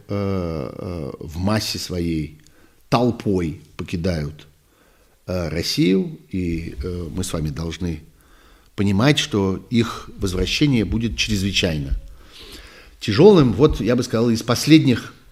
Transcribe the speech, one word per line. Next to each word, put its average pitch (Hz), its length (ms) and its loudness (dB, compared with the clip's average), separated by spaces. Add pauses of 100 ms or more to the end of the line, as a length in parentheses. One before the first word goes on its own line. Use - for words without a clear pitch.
э, 92 680 -2
э, 85 400 -8
в 76 200 -12
массе 104 420 -2
своей 82 600 -4 (480)
толпой 104 720 0 (160)
покидают, 82 720 -4 (800)
э, 90 200 -4
Россию, 147 720 0 (100)
и, 85 540 -4
э, 87 320 -6
мы 90 80 -2
с - 80 -8
вами 78 160 -2
должны 82 560 -6 (720)
понимать, 107 440 2
что 95 500 -2
их - 480 -2
возвращение 98 680 0
будет 110 320 -2
чрезвычайно 92 800 0 (1040)
тяжелым. 135 540 6
Вот, 143 260 4
я 117 160 0
бы 123 80 0
сказал, 120 280 2
из 113 100 0
последних 131 720 4 (180)